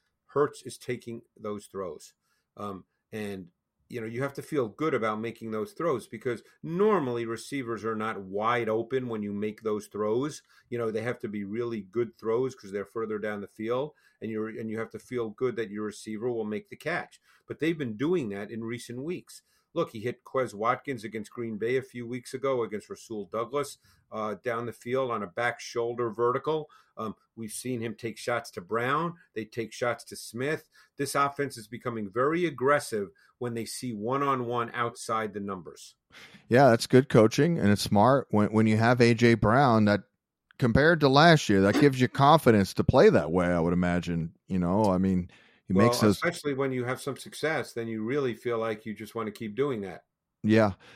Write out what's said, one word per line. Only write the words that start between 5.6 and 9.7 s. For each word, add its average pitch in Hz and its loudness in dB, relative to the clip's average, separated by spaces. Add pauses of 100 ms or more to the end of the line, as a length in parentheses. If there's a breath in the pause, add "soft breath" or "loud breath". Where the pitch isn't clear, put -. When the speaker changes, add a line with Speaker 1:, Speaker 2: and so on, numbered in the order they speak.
Speaker 1:
throws 151 -2
because 117 -6 (200 soft breath)
normally 156 0
receivers 113 -6
are 110 -4
not 107 -6
wide 107 -2
open 117 -2
when 110 -4
you 104 -4
make 104 -6
those 107 -4